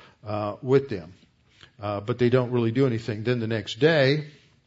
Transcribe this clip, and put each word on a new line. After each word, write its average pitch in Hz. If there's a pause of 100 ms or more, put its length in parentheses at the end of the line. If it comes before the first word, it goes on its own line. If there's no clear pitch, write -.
(260)
uh, 104
with 139
them. 90 (640)
Uh, 104
but 113
they 123
don't 120
really 120
do 135
anything. 110
Then 123
the 110
next 110
day, 147 (380)